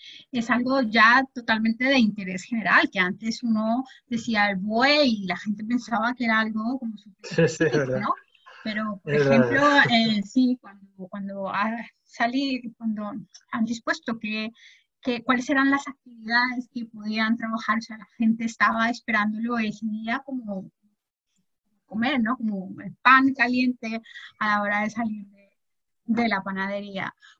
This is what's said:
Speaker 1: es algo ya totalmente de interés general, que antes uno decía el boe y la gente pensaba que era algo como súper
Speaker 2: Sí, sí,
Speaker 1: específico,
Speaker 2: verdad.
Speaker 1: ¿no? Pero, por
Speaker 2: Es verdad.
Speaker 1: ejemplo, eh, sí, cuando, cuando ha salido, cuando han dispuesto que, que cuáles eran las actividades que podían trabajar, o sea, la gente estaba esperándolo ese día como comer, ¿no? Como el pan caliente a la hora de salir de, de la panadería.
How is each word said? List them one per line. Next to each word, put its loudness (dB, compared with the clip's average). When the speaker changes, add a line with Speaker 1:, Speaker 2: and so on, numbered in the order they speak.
Speaker 1:
es -2
algo 2
ya 6
totalmente 0
de 4
interés 0
general, 2
que 0
antes -2
uno 0
decía 0
el -2
boe 2
y 2
la -2
gente -6
pensaba -2
que -4
era 4
algo -2
como -8
súper -20
Speaker 2:
Sí, -10
sí, 6
Speaker 1:
específico, 2
Speaker 2:
verdad. 0
Speaker 1:
¿no? 0
Pero, -6
por -4
Speaker 2:
Es 4
verdad. 8
Speaker 1:
ejemplo, 6
eh, 2
sí, 2
cuando, -20
cuando -8
ha -2
salido, -2
cuando -6
han -2
dispuesto -4
que, -6
que -4
cuáles 0
eran 4
las 0
actividades -4
que -10
podían -2
trabajar, -2
o -4
sea, -14
la -20
gente 2
estaba 0
esperándolo -2
ese -4
día -6
como -8
comer, -2
¿no? -2
Como -6
el -12
pan 6
caliente -2
a 0
la 2
hora 0
de -2
salir -6
de, -20
de 0
la 0
panadería. -6